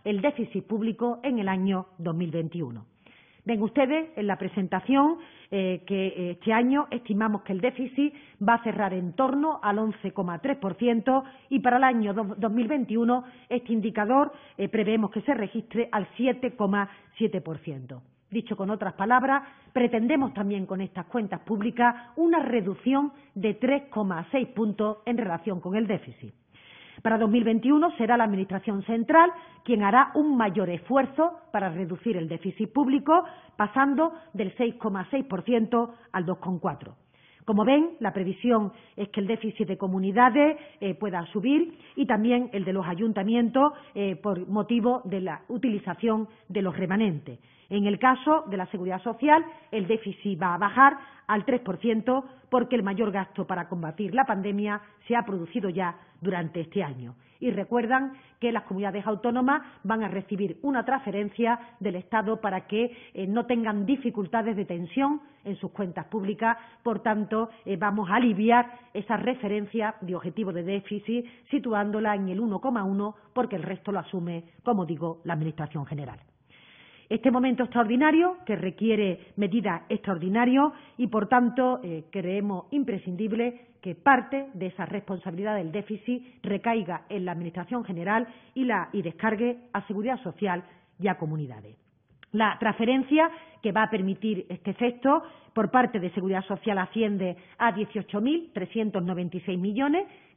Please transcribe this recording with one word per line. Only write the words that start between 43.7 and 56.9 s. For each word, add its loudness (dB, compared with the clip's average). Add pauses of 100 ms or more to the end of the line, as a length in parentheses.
eh, -2
por -4
motivo 0
de -4
la -6
utilización -2 (220)
de -2
los -2
remanentes. -2 (300)
En 0
el 2
caso 4
de -4
la -4
Seguridad -6
Social, 4 (280)
el -2
déficit -4
va 0
a -2
bajar 6 (280)
al 0
tres 2
por -4
ciento 0 (240)
porque 2
el 2
mayor 0
gasto -4
para -6
combatir -6
la 4
pandemia -2 (260)
se 0
ha 2
producido -4
ya -2 (240)
durante -4
este -4
año. -10 (240)